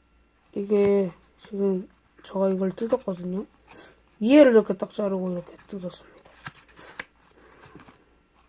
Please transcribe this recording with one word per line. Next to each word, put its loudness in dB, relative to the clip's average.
이게 0
지금 -4
제가 -2
이걸 -2
뜯었거든요. -6
위에를 8
이렇게 4
딱 -8
자르고 -6
이렇게 -12
뜯었습니다. -16